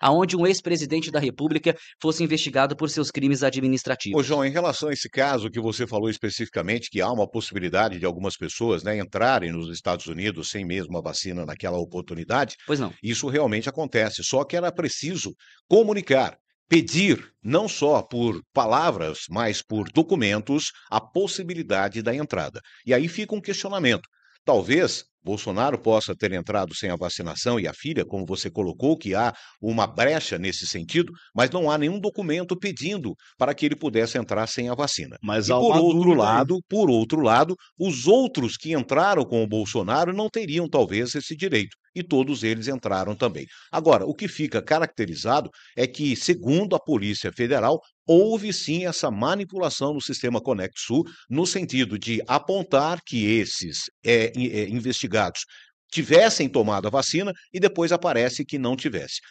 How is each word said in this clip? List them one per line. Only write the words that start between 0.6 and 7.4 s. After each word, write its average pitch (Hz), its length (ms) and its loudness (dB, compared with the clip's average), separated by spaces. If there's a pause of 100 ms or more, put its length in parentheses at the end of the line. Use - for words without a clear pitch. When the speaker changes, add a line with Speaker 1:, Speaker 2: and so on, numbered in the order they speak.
Speaker 1:
da 151 80 -2
República 151 580 0 (240)
fosse 160 220 0
investigado 147 540 0
por 156 140 -2
seus 143 200 -4
crimes 139 320 0
administrativos. 131 800 0
Speaker 2:
Ô, - 20 2
João, 139 220 0
em 135 60 0
relação 156 380 -2
a 147 40 -2
esse 123 160 -6
caso 131 420 0
que 117 100 -6
você 113 260 -4
falou 110 240 -2
especificamente, 107 800 -4
que 98 100 -4
há 98 100 0
uma 107 180 0
possibilidade 95 720 -2